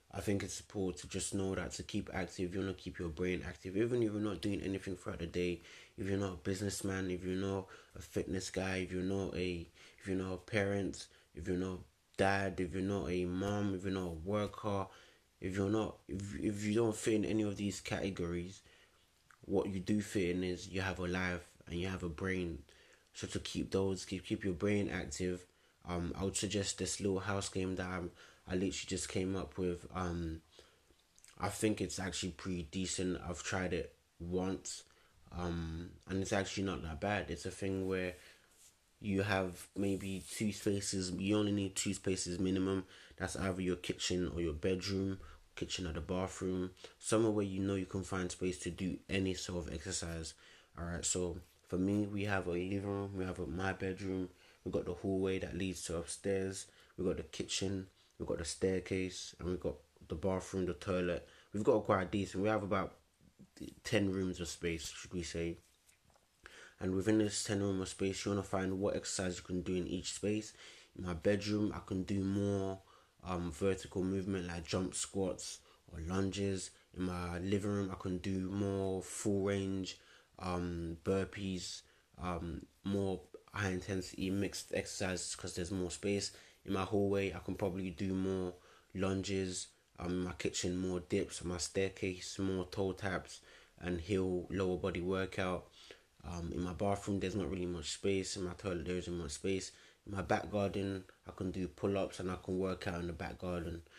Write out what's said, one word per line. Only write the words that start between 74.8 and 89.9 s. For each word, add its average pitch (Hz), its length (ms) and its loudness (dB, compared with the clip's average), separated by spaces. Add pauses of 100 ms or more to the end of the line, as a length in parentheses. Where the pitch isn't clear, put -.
squats - 680 -2 (320)
or 82 100 -8
lunges. 95 680 0 (260)
In 90 80 -4
my 90 360 -2
living 98 320 2
room, 98 200 0
I 92 100 -6
can 92 180 0
do 95 320 0
more 98 500 2
full 98 420 0
range, 98 540 0 (420)
um, 87 640 -2
burpees, 95 800 -2 (400)
um, 85 440 -4 (180)
more 98 380 0 (320)
high 101 160 0
intensity 92 600 -2
mixed 98 440 -2
exercises 92 600 -2
'cause - 200 -8
there's 90 160 -2
more 92 180 0
space. 101 420 0 (320)
In 95 100 -2
my 95 100 2
hallway, 98 500 4
I 90 60 -8
can 92 160 -4
probably 95 340 -2
do 95 240 0
more 95 400 0 (400)
lunges. 95 760 0 (300)